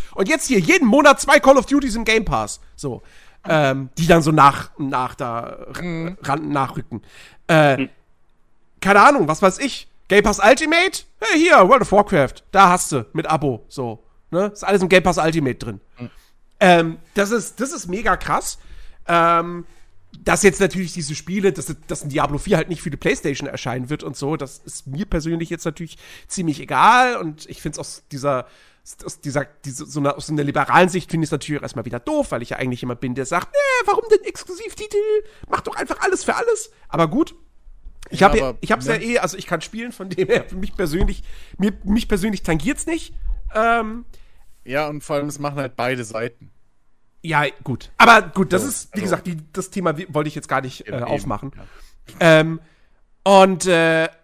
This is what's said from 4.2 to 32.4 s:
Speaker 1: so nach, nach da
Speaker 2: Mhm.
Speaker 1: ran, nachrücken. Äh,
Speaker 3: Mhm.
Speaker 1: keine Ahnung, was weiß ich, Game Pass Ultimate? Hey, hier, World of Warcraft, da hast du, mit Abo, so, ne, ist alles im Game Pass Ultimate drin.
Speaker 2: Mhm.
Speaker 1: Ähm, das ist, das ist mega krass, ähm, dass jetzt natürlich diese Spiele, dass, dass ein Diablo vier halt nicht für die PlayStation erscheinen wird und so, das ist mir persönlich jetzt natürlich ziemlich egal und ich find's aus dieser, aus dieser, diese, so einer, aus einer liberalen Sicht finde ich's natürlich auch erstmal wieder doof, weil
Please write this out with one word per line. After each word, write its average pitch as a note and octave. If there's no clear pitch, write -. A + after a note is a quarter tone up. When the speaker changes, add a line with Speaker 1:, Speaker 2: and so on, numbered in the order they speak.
Speaker 1:
so D3+
nach, C#3
nach C3
da A#2
Speaker 2:
Mhm. E3+
Speaker 1:
ran, D3+
nachrücken. C3
Äh, D3+
Speaker 3:
Mhm. C3
Speaker 1:
keine G3+
Ahnung, B3
was D#3
weiß F#3+
ich, -
Game G3+
Pass G#3
Ultimate? D#4
Hey, G#4
hier, D4+
World B3
of -
Warcraft, F#3+
da F#3+
hast F3+
du, A#2+
mit D#3+
Abo, C#3+
so, A#2
ne, F#3
ist -
alles F#3+
im F#3
Game F#3
Pass F3
Ultimate D#3
drin. G#2
Speaker 2:
Mhm. A#2+
Speaker 1:
Ähm, E3+
das G3+
ist, -
das C4
ist A#3
mega F#3
krass, -
ähm, E3+
dass F3
jetzt G3
natürlich F#3
diese D3+
Spiele, F#3+
dass, D#3
dass -
ein D3
Diablo C#3+
vier F#3+
halt E3
nicht E3
für E3
die C#3
PlayStation D3+
erscheinen B2+
wird D3+
und D3+
so, C#3+
das C3+
ist -
mir C#3+
persönlich E3
jetzt E3+
natürlich E3
ziemlich D#3+
egal A#3
und D#3+
ich -
find's D#3+
aus -
dieser, C3+
aus -
dieser, C#3
diese, C#3
so C#3
einer, C#3+
aus -
einer D3
liberalen C#3+
Sicht F3
finde E3
ich's D3
natürlich D3
auch -
erstmal A#2
wieder B2
doof, D4+
weil A#2+